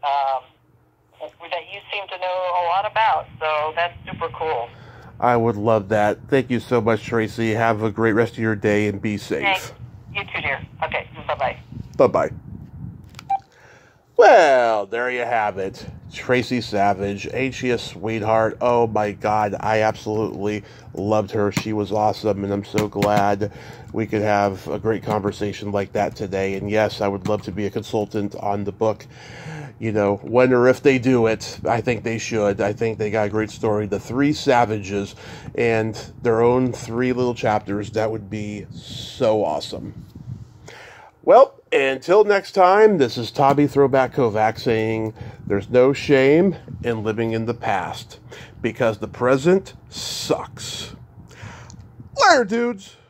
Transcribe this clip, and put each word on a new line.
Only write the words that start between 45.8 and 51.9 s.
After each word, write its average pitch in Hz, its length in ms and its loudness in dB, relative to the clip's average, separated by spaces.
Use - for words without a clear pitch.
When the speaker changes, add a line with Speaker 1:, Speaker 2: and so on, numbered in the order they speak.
Speaker 2:
shame 147 640 4
in 113 220 -4
living 113 280 0
in 113 120 -2
the 117 80 -4
past, 98 640 -6
because 110 360 0
the 104 100 -8
present 139 680 2
sucks." - 1080 -8